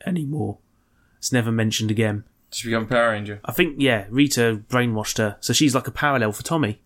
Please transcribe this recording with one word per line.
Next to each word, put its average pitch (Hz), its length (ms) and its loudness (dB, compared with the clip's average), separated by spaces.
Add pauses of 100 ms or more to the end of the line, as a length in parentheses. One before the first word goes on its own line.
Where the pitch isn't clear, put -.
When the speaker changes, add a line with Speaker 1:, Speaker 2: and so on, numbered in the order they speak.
Speaker 1:
anymore. 151 520 -4 (600)
It's - 140 -6
never 117 200 2
mentioned 110 400 0
again. 107 320 0 (260)
Speaker 2:
She - 180 -8
become 113 180 -2
Power 117 240 2
Ranger. 104 340 -6
Speaker 1:
I 127 80 -6
think, 160 260 2
yeah, 117 320 2
Rita 120 580 2
brainwashed 120 500 0
her. 107 220 0
So - 120 -2
she's 131 220 4
like 127 120 -2
a 127 60 -6
parallel 127 400 0
for - 100 -12
Tommy. 139 440 -2